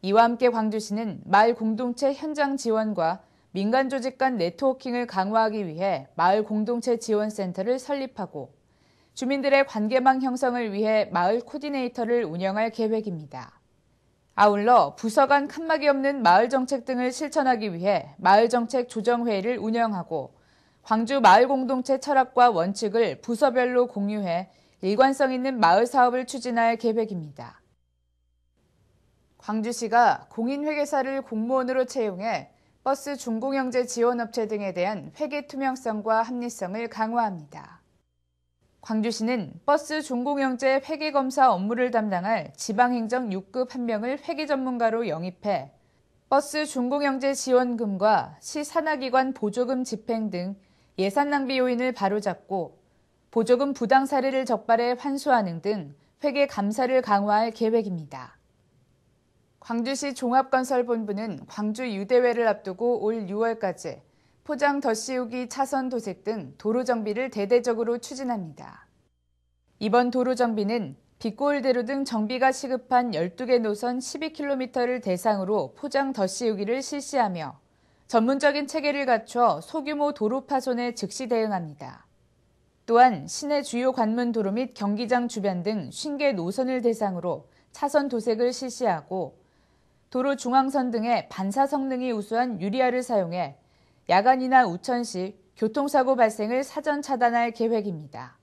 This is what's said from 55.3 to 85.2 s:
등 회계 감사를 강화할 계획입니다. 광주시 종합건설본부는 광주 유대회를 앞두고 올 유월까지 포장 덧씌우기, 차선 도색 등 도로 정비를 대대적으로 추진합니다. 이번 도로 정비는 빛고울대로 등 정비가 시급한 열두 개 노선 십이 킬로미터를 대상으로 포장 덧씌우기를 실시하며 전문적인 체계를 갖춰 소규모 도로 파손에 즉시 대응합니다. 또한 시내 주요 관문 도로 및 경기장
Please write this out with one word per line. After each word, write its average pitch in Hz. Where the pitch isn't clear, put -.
등 185
회계 277
감사를 247
강화할 208
계획입니다. 190
광주시 240
종합건설본부는 240
광주 214
유대회를 233
앞두고 214
올 214
유월까지 208
포장 285
덧씌우기, 247
차선 269
도색 220
등 190
도로 226
정비를 233
대대적으로 240
추진합니다. 240
이번 240
도로 247
정비는 220
빛고울대로 254
등 277
정비가 247
시급한 254
열두 180
개 240
노선 233
십이 311
킬로미터를 254
대상으로 196
포장 277
덧씌우기를 214
실시하며 220
전문적인 277
체계를 285
갖춰 226
소규모 294
도로 254
파손에 247
즉시 214
대응합니다. 175
또한 233
시내 285
주요 254
관문 240
도로 214
및 247
경기장 226